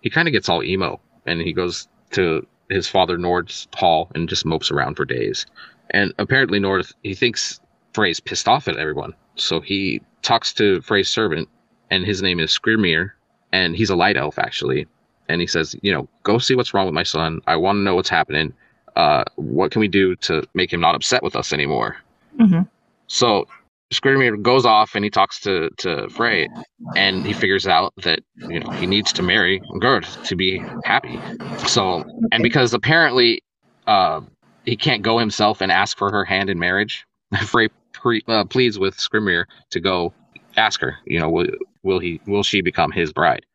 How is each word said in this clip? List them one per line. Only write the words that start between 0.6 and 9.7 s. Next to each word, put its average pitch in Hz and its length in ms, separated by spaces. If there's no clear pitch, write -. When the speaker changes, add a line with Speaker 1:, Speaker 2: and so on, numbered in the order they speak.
Speaker 1:
emo, 95 380
and 82 140
he 82 120
goes 90 360
to 85 340
his 95 180
father 90 300
Nord's 87 560
hall 82 400
and 82 140
just - 180
mopes 80 240
around 71 240
for 71 100
days. 62 420
And 98 280
apparently 101 400
Nord, 95 280
he 98 120
thinks - 460
Frey's 98 280
pissed - 280
off 131 200
at 80 100
everyone. 76 360
So - 240
he 95 400